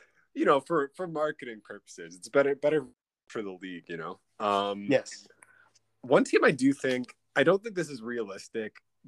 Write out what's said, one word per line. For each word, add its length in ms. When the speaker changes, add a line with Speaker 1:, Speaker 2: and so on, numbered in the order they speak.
Speaker 1:
you 120
know, 140
for, 360
for 120
marketing 560
purposes, 520
it's 140
better, 260
better 300
for 160
the 80
league, 260
you 100
know? 220
Um, 500
Speaker 2:
Yes. 380
Speaker 1:
one 220
team 200
I 80
do 220
think, 400
I 80
don't 180
think 140
this 140
is 120
realistic, 760